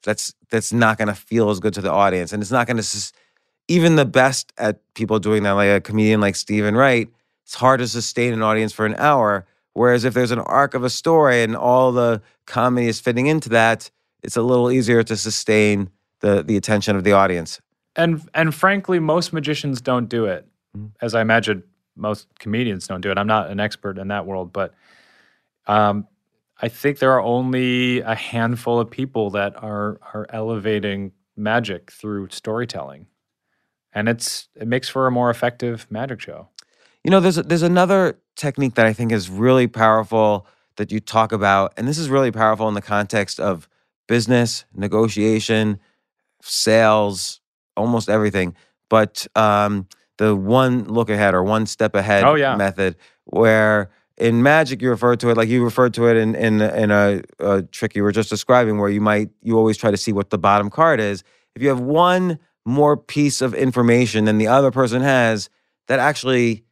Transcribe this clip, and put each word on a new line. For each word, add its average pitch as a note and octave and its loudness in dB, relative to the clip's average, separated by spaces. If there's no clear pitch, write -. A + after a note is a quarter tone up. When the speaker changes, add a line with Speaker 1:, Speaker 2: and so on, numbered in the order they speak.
Speaker 1:
that's, - -6
that's A2+ -4
not A2+ 2
gonna G#2 -2
feel A2+ -2
as G2 -2
good G#2 -2
to G2+ -10
the F#2 -4
audience, F2+ 0
and G#2 -6
it's F#2+ -8
not A#2+ 0
gonna A#2 -4
sus-, G2+ -8
even E3 4
the C#3+ 4
best B2+ 0
at A2 -2
people G#2+ -2
doing G#2 0
that, G2+ 0
like G2+ 2
a G2+ 2
comedian G#2+ 0
like G2+ 0
Stephen G#2 -2
Wright, A#2+ 2
it's - -18
hard C3 2
to B2 -4
sustain A#2+ -4
an A2 -2
audience A2 0
for A2 -4
an G#2+ -2
hour. A2 0
Whereas A#2+ 2
if B2+ 0
there's B2 0
an A#2+ -2
arc C#3 0
of B2 -4
a B2+ -2
story D3 2
and A2+ -2
all B2+ 2
the A#2+ 0
comedy B2 0
is A2 -4
fitting B2+ -2
into D3+ -2
that, A2+ 2
it's - -8
a A#2+ 0
little B2 2
easier A#2+ 2
to A2+ -4
sustain G#2 0
the, G2+ 2
the G#2 0
attention G#2 -2
of F#2+ -2
the G2+ 4
audience. F#2 2
Speaker 2:
And, E3 -2
and D#3+ 0
frankly, F#3+ 0
most E3 -2
magicians C#3+ -6
don't B2 -2
do A2+ -2
it, F2+ -6
Speaker 1:
Mm-hmm. G#2 -14
Speaker 2:
as A#2 -6
I A#2 2
imagine G#2+ 0
most G#2+ -8
comedians G#2+ -6
don't F#2 -8
do G2 -4
it. F#2 -2
I'm G2+ -2
not G#2+ 0
an G2+ -8
expert G2+ -6
in G2 -10
that G2+ -6
world, F#2 -10
but, G2 -8
um, G#2 0
I A#2+ -4
think C#3 -4
there C3 2
are C3 4
only B2+ -2
a A2+ -6
handful A#2 -4
of A2+ -4
people A#2 -6
that G2+ -4
are, G#2 -8
are G#2+ -10
elevating G#2 -6
magic G#2+ -6
through G2+ -10
storytelling. F#2+ -10
And G#2+ -4
it's, - -6
it A2+ -12
makes B2+ -4
for C3 -2
a B2 0
more B2 0
effective A#2+ -4
magic A#2 -10
show. D#2 -18
Speaker 1:
You E3+ 2
know, F#3+ 6
there's F3 2
a, E3+ -4
there's D#3+ 0
another F3+ 2
technique C#3 -4
that A2+ 4
I A2 2
think A2+ -2
is F#2 -2
really B2 4
powerful A2 2
that G#2 -6
you G#2+ -4
talk A2 0
about, G2 2
and A2+ -6
this D3+ -4
is D#3+ -6
really C3 2
powerful A2 0
in G#2 -2
the G2+ -6
context G#2 -4
of F2+ -4
business, A#2 0
negotiation, G#2+ 0
sales, G#2+ 0
almost A2+ -2
everything. G2+ 0
But, G#2+ 0
um, G#2 2
the G#2+ 2
one B2 0
look A2 -2
ahead G#2 2
or F#2 2
one G#2+ 0
step G#2+ -4
ahead G2+ 2
Speaker 2:
Oh, C#3+ 6
yeah. C3+ 0
Speaker 1:
method, G2 -2
where G#2+ 2
in A#2 2
magic C#3+ 2
you B2+ 0
refer A#2+ 2
to A#2+ -2
it, A2+ 2
like A2+ 2
you A#2+ 2
referred A#2+ 2
to A#2 0
it A#2 4
in, A2 0
in, G#2+ 2
in G#2+ 0
a, G2+ 2
a G2 0
trick - -8
you G2+ -2
were G#2 2
just G#2+ -2
describing, A2 2
where G2+ 0
you G#2 0
might, G#2+ 0
you A2+ 2
always A2 4
try A2+ 0
to G2+ 2
see A2 -4
what G2 -2
the G#2+ -2
bottom G2+ 2
card D3+ 2
is. G2+ -4
If A#2 -8
you C#3+ 2
have C3 0
one E3+ 2
more D3 2
piece - -2
of B2+ -2
information A#2+ 2
than G#2+ 2
the A2 2
other C3+ 4
person B2+ 0
has, A#2+ 0
that C3 0
actually B2+ 0